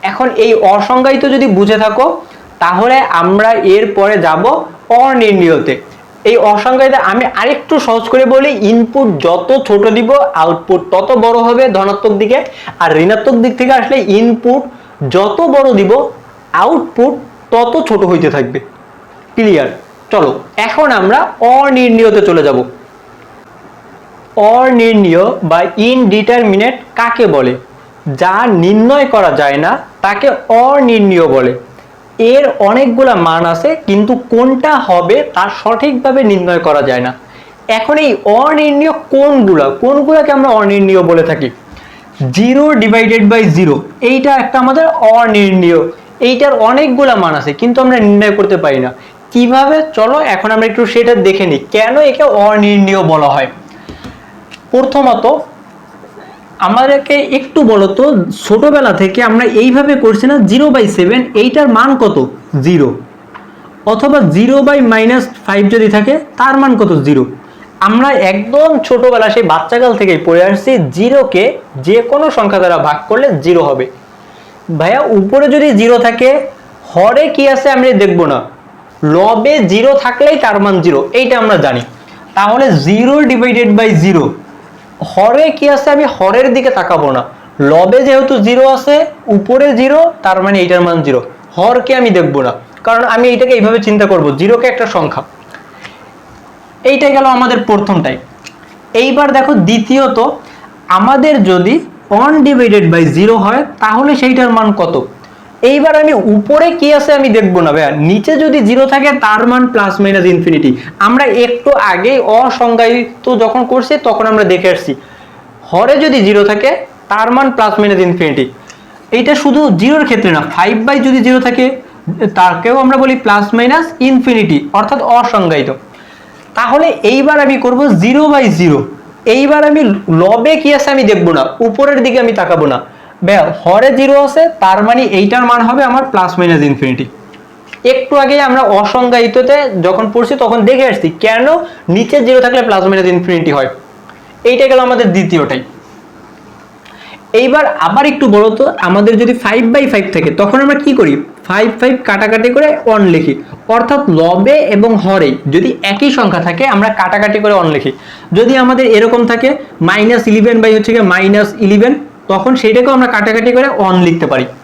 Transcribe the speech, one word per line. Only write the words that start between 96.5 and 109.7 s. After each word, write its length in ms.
এইটাই 260
গেল 100
আমাদের 220
প্রথম 360
টাইপ। 160
এইবার 340
দেখো 160
দ্বিতীয়ত, 500
আমাদের 360
যদি 240
ওয়ান 220
divided 460
by 100
জিরো 180
হয়, 180
তাহলে 280
সেইটার 360
মান 120
কত? 160
এইবার 300
আমি 100
উপরে 300
কি 80
আছে 200
আমি 180
দেখব 180
না 80
ভাইয়া, 160
নিচে 240
যদি 160
জিরো 240
থাকে, 180
তার 260
মান 120